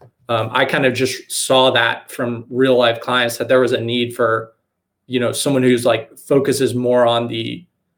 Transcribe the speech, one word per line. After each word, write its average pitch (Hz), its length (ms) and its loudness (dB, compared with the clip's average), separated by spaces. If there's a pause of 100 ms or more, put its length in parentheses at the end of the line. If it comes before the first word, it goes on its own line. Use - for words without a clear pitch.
(280)
um, 113 240 -2
I 135 140 0
kind 143 200 0
of 123 80 2
just - 380 -4
saw 131 400 2
that 117 400 -2
from 120 380 -6
real 127 280 2
life 117 220 2
clients, 123 380 -2
that 117 100 -6
there 127 140 4
was 127 100 0
a 120 80 0
need 120 340 -4
for, 113 380 -2 (540)
you 123 160 -2
know, 117 100 0
someone 131 320 0
who's, 123 220 2
like, 113 340 -2
focuses 131 560 0
more 123 300 2
on 117 240 0
the, 117 360 -8 (320)